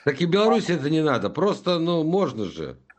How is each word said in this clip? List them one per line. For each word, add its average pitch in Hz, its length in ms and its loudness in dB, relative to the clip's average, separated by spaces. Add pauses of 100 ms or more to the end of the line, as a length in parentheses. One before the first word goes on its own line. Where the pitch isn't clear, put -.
Так 143 160 -2
и 175 60 0
Беларуси 208 460 2
это 147 180 -2
не 160 120 2
надо, 113 280 2
просто, 180 480 0
ну, 165 240 0
можно 156 440 0
же. 76 300 -10 (220)